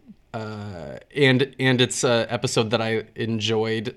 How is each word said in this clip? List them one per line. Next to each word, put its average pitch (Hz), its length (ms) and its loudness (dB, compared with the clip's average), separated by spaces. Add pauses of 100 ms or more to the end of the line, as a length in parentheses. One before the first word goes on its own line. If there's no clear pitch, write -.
(340)
uh, 104 640 -10 (160)
and, 135 460 4
and 131 200 4
it's - 240 2
a 117 240 2
episode 117 420 0
that 110 120 0
I 113 220 -2 (120)
enjoyed 110 800 -2